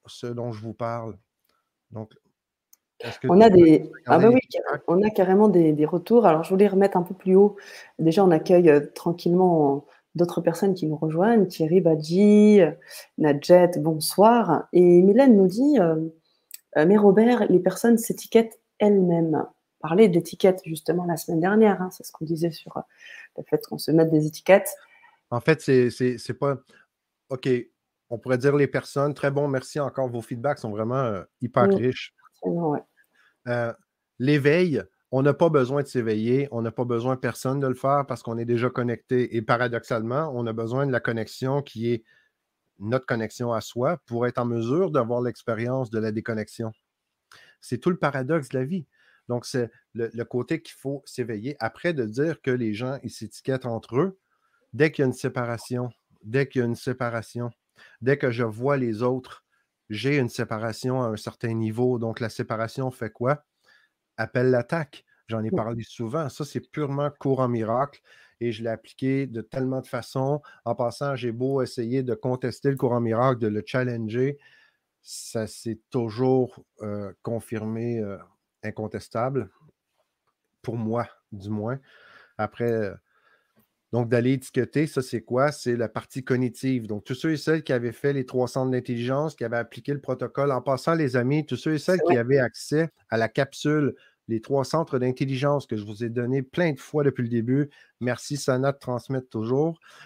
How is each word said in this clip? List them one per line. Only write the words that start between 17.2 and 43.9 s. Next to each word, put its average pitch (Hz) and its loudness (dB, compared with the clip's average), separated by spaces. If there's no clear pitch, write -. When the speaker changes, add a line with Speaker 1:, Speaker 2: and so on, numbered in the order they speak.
Speaker 2:
les 180 6
personnes 220 2
s'étiquettent - 0
elles-mêmes. » 175 2
Parler 175 6
d'étiquettes, 175 0
justement, 160 -4
la 170 -2
semaine 165 -2
dernière, 196 4
hein, 185 -4
c'est - -20
ce - -16
qu'on - -12
disait 165 -2
sur, - -14
euh, - -6
le - -12
fait 151 -2
qu'on 151 -10
se 147 -6
mette 156 4
des 156 2
étiquettes. 185 2
Speaker 1:
En 120 -4
fait, 160 0
c'est, 127 4
c'est, 123 -2
c'est - -10
pas, 139 -4
ok, 131 -4
on 117 -8
pourrait 127 -2
dire 139 2
les 143 2
personnes. 139 -4
Très 139 -4
bon, 143 -2
merci 135 -6
encore. 131 -4
Vos 120 -8
feedbacks 127 -6
sont 110 -8
vraiment, 110 -4
euh, 110 -4
hyper 123 0
Speaker 2:
Mm. 196 4
Speaker 1:
riches. - -4
Speaker 2:
Absolument, 170 -4
ouais. 147 -4
Speaker 1:
Euh, 120 -4
l'éveil, 143 2
on 135 0
n'a 143 4
pas 170 2
besoin 143 2
de 143 -10
s'éveiller, 117 -2
on 117 -6
n'a 113 -4
pas 127 -6
besoin 120 -2
personne 131 -4
de 135 -2
le 127 -4
faire 139 0
parce 123 -10
qu'on 117 -8
est 117 -6
déjà 120 0
connecté. 123 -2
Et 113 -2
paradoxalement, 120 -2
on 120 -6
a 113 -6
besoin 117 -4
de 135 -2
la 117 0
connexion 127 -4
qui 117 -6
est 113 -4
notre 113 -4
connexion 117 -4
à 110 -2
soi 139 -4